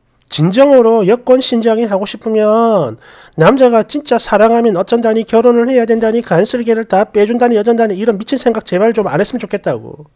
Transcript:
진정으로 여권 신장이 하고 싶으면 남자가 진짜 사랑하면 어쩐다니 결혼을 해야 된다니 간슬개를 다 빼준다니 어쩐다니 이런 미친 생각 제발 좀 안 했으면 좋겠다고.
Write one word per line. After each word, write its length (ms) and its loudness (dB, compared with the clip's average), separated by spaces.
진정으로 760 2
여권 320 2
신장이 460 -2
하고 200 -4
싶으면 920 -2
남자가 480 4
진짜 360 -4
사랑하면 560 2
어쩐다니 480 -2
결혼을 460 2
해야 160 2
된다니 360 0
간슬개를 640 -2
다 200 0
빼준다니 520 0
어쩐다니 380 0
이런 220 -2
미친 200 -6
생각 280 -4
제발 280 0
좀 140 -2
안 140 -2
했으면 180 -6
좋겠다고. 640 -8